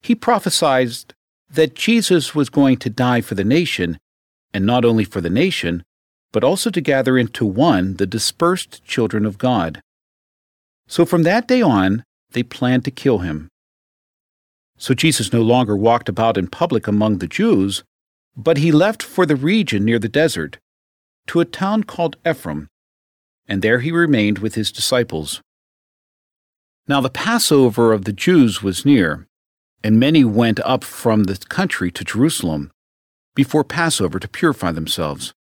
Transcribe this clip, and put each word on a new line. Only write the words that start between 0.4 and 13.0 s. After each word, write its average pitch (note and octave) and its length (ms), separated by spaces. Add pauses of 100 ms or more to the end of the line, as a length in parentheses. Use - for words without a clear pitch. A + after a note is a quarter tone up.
that D3 220
Jesus G#3 640
was D3 160
going C3+ 260
to B2 140
die B2 300
for - 120
the G2 100
nation, G#2+ 540 (560)
and G2 140
not A#2+ 180
only A2+ 180
for F#2+ 160
the E2+ 120
nation, F2+ 520 (480)
but A2 120
also F#3+ 260
to F3+ 100
gather C3+ 380
into A#2+ 260
one G2 520
the G2 100
dispersed E3 800
children A2 400
of G2+ 140
God. G2 420 (1040)
So E3+ 220
from E3+ 160
that G#3+ 240
day B3+ 160
on, G#2+ 400 (300)
they A#2+ 100
planned B2 420
to C#3 60
kill B2 280